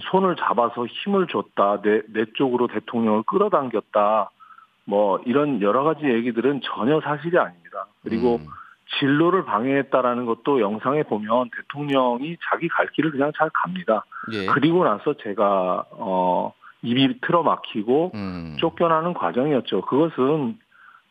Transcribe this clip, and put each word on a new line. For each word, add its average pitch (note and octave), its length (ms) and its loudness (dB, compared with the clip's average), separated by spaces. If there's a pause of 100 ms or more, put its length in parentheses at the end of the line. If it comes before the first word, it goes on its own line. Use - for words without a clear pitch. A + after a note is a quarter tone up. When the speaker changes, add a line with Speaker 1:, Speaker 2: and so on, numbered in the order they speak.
Speaker 1:
손을 F#3 280 2
잡아서 A#2 500 0
힘을 G3 400 -2
줬다, G2+ 540 0
내, G#2 260 2
내 A2 260 -2
쪽으로 B2 340 0
대통령을 A2 560 -2
끌어당겼다, A2 1080 0 (540)
뭐 G2+ 400 2
이런 C3 360 0
여러 G#2+ 220 2
가지 D#3 220 0
얘기들은 A#2+ 580 0
전혀 C#3+ 380 0
사실이 D3+ 360 -2
아닙니다. G2 480 -4 (160)
그리고 A#2 360 0
Speaker 2:
음. D#2 100 -10 (500)
Speaker 1:
진로를 D#3 480 2
방해했다라는 B2 800 0
것도 A#2+ 360 0
영상에 A2 420 0
보면 A#2 520 -2
대통령이 C#3 840 -2 (120)
자기 D#3 200 -2
갈 - 180 -2
길을 D#3+ 240 0
그냥 C#3+ 260 0
잘 D#3 160 0
갑니다. A2 520 -2 (260)
Speaker 2:
예. G2+ 140 -4
Speaker 1:
그리고 D#3 380 4
나서 B2 380 0
제가, G2 720 0
어, F#2 600 0 (280)
입이 A#3 380 2
틀어막히고 C#3+ 960 0
Speaker 2:
음. F2+ 460 -8
Speaker 1:
쫓겨나는 E3 560 0
과정이었죠. A#2 680 0
그것은 C3+ 800 0 (520)